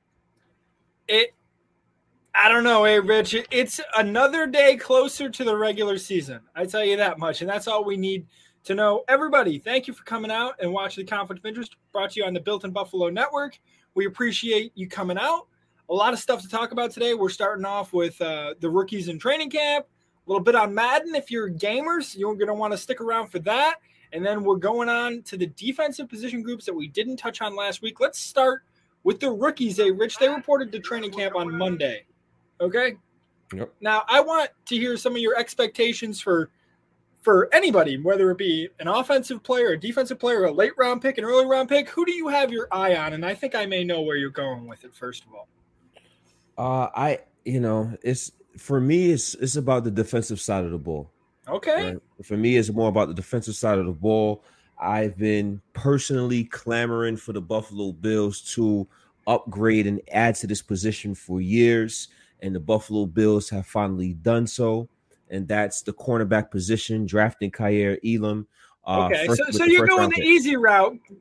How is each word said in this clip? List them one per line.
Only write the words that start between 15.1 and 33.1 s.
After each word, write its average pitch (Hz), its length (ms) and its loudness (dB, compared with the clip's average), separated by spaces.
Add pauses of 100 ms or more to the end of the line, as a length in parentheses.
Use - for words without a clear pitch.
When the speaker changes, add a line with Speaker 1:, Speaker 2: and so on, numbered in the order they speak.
Speaker 1:
out. 320 300 -2 (420)
A 170 40 -4
lot 214 200 2
of 226 60 -6
stuff 233 220 -2
to 185 60 -18
talk 226 240 -4
about 233 200 -4
today. 233 240 -2
We're 196 120 0
starting 196 380 -4
off 196 260 -6
with, 170 300 -2
uh, 151 400 -6
the 165 80 -2
rookies 190 400 -2
in 160 100 -8
training 294 300 -2
camp, 294 360 -2 (400)
a - 40 -6
little 190 140 0
bit 233 120 2
on 208 180 2
Madden. 285 420 0
If 269 140 -6
you're 226 220 -6
gamers, 254 680 -4
you're 208 180 -4
gonna 208 180 -2
wanna 208 240 -4
stick 247 240 -8
around 226 260 -2
for 180 120 -8
that. 262 360 0 (380)
And 170 120 -4
then 208 200 -2
we're 196 100 4
going 226 320 0
on 240 360 -2
to - 120 -14
the 180 120 -2
defensive 262 600 -6
position 233 360 -10
groups 233 220 -10
that 185 80 -6
we 156 140 -8
didn't 220 300 -6
touch 247 240 -8
on 208 160 -8
last 202 240 -6
week. 220 180 -10
Let's - 200 -2
start 262 440 0 (400)
with - 160 2
the 269 120 0
rookies, 226 500 0
eh, 196 120 4
Rich? 220 240 -2
They 269 120 6
reported 277 420 0
to 214 80 -8
training 220 320 -8
camp 196 240 -4
on 170 220 -4
Monday, 156 480 -2 (560)
okay? 226 340 0 (580)